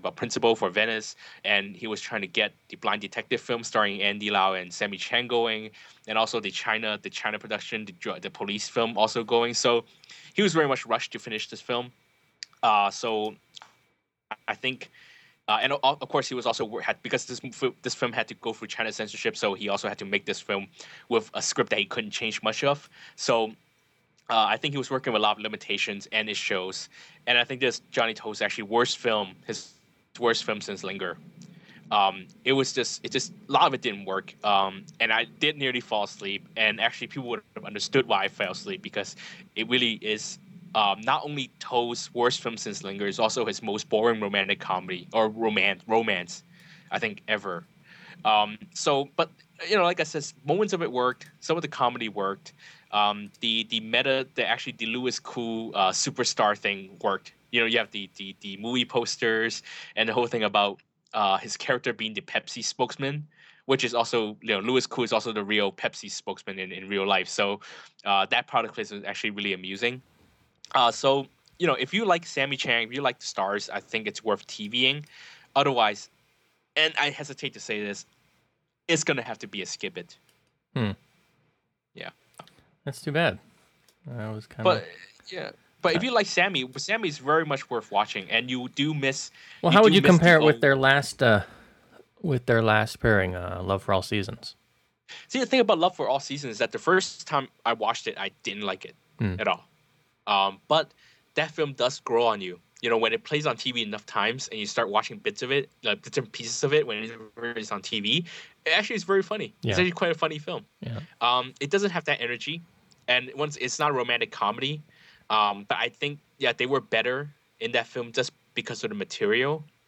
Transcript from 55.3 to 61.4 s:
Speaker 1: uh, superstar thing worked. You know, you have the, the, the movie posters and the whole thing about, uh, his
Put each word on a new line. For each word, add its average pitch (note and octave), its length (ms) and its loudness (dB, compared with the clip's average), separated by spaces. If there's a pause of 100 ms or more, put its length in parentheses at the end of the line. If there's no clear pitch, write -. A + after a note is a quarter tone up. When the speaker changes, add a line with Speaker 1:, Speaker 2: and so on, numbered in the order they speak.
Speaker 1:
uh, F#2+ 200 2
superstar - 640 0
thing G2 340 -4 (120)
worked. G2 300 -2 (180)
You A#2+ 100 2
know, A2+ 60 4
you A#2 120 2
have G#2+ 120 -2
the, G2 260 -10
the, G2 260 -14
the G2 160 -10
movie A#2+ 260 -2
posters A2+ 800 -2 (340)
and A2+ 100 0
the A2+ 60 -2
whole A#2+ 140 2
thing A#2 160 -2
about, G2+ 360 2 (360)
uh, G2 240 2
his G#2+ 180 -8